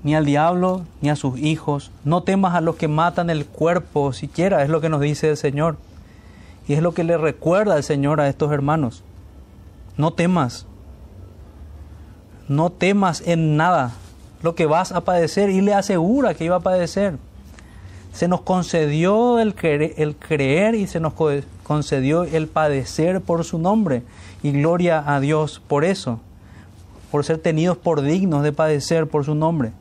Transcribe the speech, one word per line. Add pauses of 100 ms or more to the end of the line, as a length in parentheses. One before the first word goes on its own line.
Ni
al
diablo, (180)
ni
a
sus
hijos. (140)
No
temas
a
los
que
matan
el
cuerpo
siquiera,
es
lo
que
nos
dice
el
Señor. (920)
Y
es
lo
que
le
recuerda
el
Señor
a
estos
hermanos. (920)
No
temas. (1800)
No
temas
en
nada (500)
lo
que
vas
a
padecer,
y
le
asegura
que
iba
a
padecer. (960)
Se
nos
concedió
el
cre-,
el
creer
y
se
nos
co-, (340)
concedió
el
padecer
por
su
nombre. (400)
Y
gloria
a
Dios
por
eso, (920)
por
ser
tenidos
por
dignos
de
padecer
por
su
nombre.